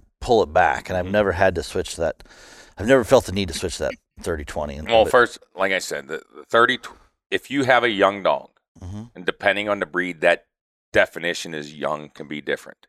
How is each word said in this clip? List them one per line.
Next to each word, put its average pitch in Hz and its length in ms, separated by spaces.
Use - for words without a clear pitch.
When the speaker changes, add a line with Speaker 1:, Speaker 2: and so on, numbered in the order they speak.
Speaker 1:
pull 113 220
it 76 100
back. 80 380
And 92 80
I've 90 80
Speaker 2:
Mm-hmm. 95 60
Speaker 1:
never 101 220
had 92 220
to 82 80
switch - 340
that. 82 260
I've 101 100
never 131 160
felt 123 220
the 92 60
need 98 180
to - 40
switch - 240
that 71 160
thirty 80 240
twenty. 73 300
And 78 120
Speaker 2:
Well, 110 180
Speaker 1:
but - 60
Speaker 2:
first, 120 280
like 95 160
I 92 80
said, 71 280
the, 73 160
the 73 140
thirty, 120 300
tw-, - 100
if - 200
you 139 120
have 123 200
a 120 60
young 98 340
dog, 71 260
Speaker 1:
Mm-hmm. 98 220
Speaker 2:
and 90 100
depending 101 440
on 101 100
the 92 60
breed, 87 360
that 85 240
definition 85 640
is 76 200
young 76 360
can 76 180
be 73 140
different. - 480